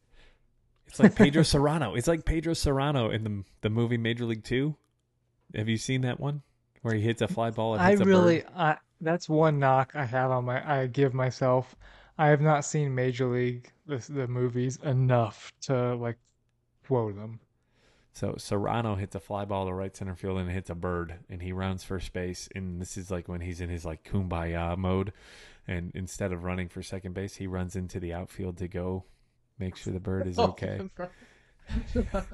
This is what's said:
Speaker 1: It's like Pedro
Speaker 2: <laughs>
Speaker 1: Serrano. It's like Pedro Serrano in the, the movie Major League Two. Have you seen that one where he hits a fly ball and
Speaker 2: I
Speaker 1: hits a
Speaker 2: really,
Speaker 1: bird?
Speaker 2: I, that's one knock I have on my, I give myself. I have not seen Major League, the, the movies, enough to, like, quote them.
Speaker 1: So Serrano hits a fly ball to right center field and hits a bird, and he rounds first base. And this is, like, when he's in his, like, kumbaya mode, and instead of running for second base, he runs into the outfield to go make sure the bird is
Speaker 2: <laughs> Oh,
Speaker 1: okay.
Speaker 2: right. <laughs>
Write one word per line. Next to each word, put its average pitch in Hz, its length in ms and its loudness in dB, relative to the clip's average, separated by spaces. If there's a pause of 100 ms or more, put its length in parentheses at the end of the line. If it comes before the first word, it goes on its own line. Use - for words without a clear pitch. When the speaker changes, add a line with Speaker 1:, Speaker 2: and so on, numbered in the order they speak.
(880)
Speaker 1:
It's - 120 -12
like - 160 10
Pedro 156 280 8
Speaker 2:
<laughs> - 0 -
Speaker 1:
Serrano. 143 520 2
It's - 120 2
like 165 180 2
Pedro 165 280 2
Serrano 139 580 2
in 110 120 -2
the, 104 200 -4 (180)
the 110 80 0
movie 117 280 2
Major 117 280 0
League 113 180 -2
Two. 135 320 0 (800)
Have 107 140 -2
you 113 80 2
seen 131 240 -2
that 127 180 -2
one 143 220 -6 (400)
where 113 140 0
he 107 60 2
hits 113 200 0
a 110 60 2
fly 113 240 0
ball 110 220 -2
and 110 100 2
Speaker 2:
I 185 80 8
Speaker 1:
hits 202 100 6
a 190 40 4
Speaker 2:
really, 180 360 8
Speaker 1:
bird? - 140 -18
Speaker 2:
I, 156 220 2 (220)
that's 165 300 -2
one 156 300 4
knock 131 360 4
I 147 100 -2
have 131 260 0
on 127 140 0
my, 131 360 -2
I 131 60 0
give 131 260 2
myself. 127 640 2 (420)
I 156 100 4
have 147 140 6
not 151 240 4
seen 147 280 0
Major 127 340 0
League, 123 440 -2 (140)
the, 147 120 -4 (120)
the 139 180 -4
movies, 123 560 -2
enough 127 680 2 (100)
to, 123 340 0
like, 120 220 -4 (680)
quote 110 300 0
them. 110 240 -12 (760)
Speaker 1:
So 104 240 -4
Serrano 104 580 -2
hits 95 200 -6
a 98 40 -6
fly 101 260 -6
ball 98 200 -2
to 92 80 -4
right 95 220 -6
center 92 200 -8
field 95 220 -4
and 90 140 -4
hits 92 180 -6
a 92 60 -8
bird, 87 400 -4 (140)
and 92 120 -12
he 92 120 -6
rounds 95 300 -4
first - 300 -8
base. 90 400 -6
And 92 260 -6
this 90 180 -10
is, 92 120 -10
like, 90 180 -6
when 87 140 -8
he's 87 200 -8
in 87 80 -6
his, 85 160 -8
like, 80 180 -8
kumbaya 85 760 -2
mode, 95 360 0 (540)
and 90 280 -6
instead 95 360 -6
of 87 120 -6
running 90 260 -4
for 92 140 -12
second 95 300 -10
base, 95 240 -8
he 98 100 -8
runs 92 280 -4
into 92 240 -6
the 85 140 -6
outfield 90 440 -8
to 90 100 -6
go 90 380 -4 (520)
make 92 180 -6
sure - 180 -8
the 92 60 -4
bird 92 280 -2
is 90 120 -4
Speaker 2:
<laughs> - 0 -
Oh, 233 100 4
Speaker 1:
okay. 101 320 -6 (160)
Speaker 2:
right. 180 120 -10 (840)
<laughs> 202 280 -2 (100)